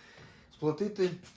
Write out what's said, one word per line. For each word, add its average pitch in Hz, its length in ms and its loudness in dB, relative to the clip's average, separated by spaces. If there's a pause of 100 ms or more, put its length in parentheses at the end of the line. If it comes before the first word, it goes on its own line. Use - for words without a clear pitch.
(540)
сплатити 185 560 0 (280)